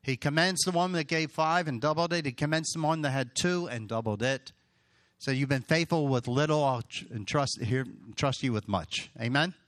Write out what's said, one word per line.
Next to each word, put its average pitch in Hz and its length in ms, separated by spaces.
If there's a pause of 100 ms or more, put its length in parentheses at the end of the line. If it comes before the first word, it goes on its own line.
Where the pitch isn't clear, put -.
He 131 140
commends 160 440
the 180 100
one 185 220
that 160 120
gave 160 280
five 160 340
and 123 140
doubled 156 320
it. 165 140
He 127 60
commends 156 400
the 165 80
one 156 220
that 139 80
had 131 240
two 175 320
and 113 220
doubled 110 340
it. 131 300 (680)
So, - 120
"You've 135 180
been 135 140
faithful 160 440
with 127 220
little, 151 340
I'll 120 200
tr-, - 300
entrust, 120 500
here, 123 240 (280)
trust - 280
you 127 100
with 107 160
much." 92 500
Amen? 143 360 (140)